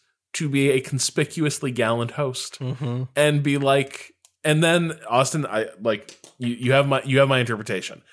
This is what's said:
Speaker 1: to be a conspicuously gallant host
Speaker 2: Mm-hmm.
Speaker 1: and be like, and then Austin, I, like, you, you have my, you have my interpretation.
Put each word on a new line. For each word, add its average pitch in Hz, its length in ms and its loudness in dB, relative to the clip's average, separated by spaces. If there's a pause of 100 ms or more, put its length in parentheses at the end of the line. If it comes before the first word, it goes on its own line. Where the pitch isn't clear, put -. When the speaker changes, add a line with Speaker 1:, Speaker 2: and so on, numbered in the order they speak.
(340)
Speaker 1:
to 160 160 -4
be 139 200 2
a 135 120 4
conspicuously 147 920 -2
gallant 117 400 0
host - 480 -6
Speaker 2:
Mm-hmm. 123 440 -6 (120)
Speaker 1:
and 147 280 2
be 143 140 0
like, 139 560 0 (300)
and 156 200 2
then 170 300 2 (160)
Austin, 135 360 2
I, 107 220 -2 (140)
like, 107 360 -4 (200)
you, 123 180 -4
you 123 180 0
have 139 140 6
my, 135 160 0
you 135 160 2
have 139 80 8
my 135 120 2
interpretation. 110 600 -4 (120)